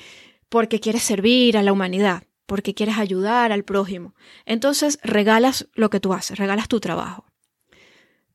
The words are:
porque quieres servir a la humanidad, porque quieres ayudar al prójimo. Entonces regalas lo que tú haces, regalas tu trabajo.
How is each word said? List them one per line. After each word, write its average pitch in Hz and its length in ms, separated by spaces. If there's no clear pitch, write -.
porque 226 320
quieres 220 240
servir 226 540
a 202 60
la 196 80
humanidad, 190 520
porque 202 280
quieres 214 240
ayudar 214 540
al 202 120
prójimo. 196 500
Entonces 285 580
regalas 220 720
lo 220 160
que 202 100
tú 185 140
haces, 180 240
regalas 202 300
tu 226 120
trabajo. 180 460